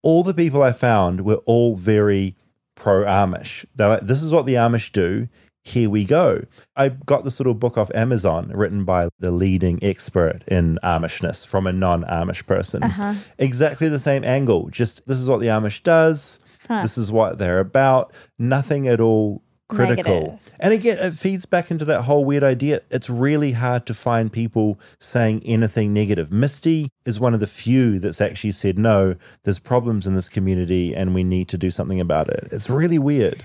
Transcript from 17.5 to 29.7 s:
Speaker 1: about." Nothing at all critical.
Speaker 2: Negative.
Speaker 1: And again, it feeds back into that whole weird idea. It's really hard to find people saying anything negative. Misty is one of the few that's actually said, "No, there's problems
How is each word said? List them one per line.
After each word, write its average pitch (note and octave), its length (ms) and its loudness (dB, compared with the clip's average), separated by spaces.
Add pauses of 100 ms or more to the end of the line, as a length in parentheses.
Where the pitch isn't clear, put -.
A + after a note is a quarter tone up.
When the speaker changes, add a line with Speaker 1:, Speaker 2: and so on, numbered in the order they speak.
Speaker 1:
about." C3 520 2 (280)
Nothing C3+ 480 -2
at A#2+ 120 2
all A2 440 2 (260)
critical. A#2+ 520 0
Speaker 2:
Negative. D2+ 180 -10 (200)
Speaker 1:
And G#3 140 2
again, A3 240 0
it F3+ 160 -4
feeds F#3+ 320 -4
back F3 260 -2
into D#3 140 -4
that C#3+ 160 0
whole C#3 240 2
weird C#3+ 180 2
idea. C3+ 460 0
It's B2+ 200 -6
really C#3 440 0
hard B2 320 -2
to A2+ 80 -8
find A2+ 380 -2
people A2 480 -2 (200)
saying A2 460 -2
anything A2 480 0
negative. G2 380 0
Misty C#3+ 580 -2 (160)
is A2 160 -6
one B2 140 2
of G#2+ 40 -2
the G#2 80 -2
few A#2 520 0
that's F2+ 200 -6
actually G#2 340 -2
said, F#2+ 260 -2
"No, G2 340 4 (300)
there's G2 160 -4
problems A2+ 480 -2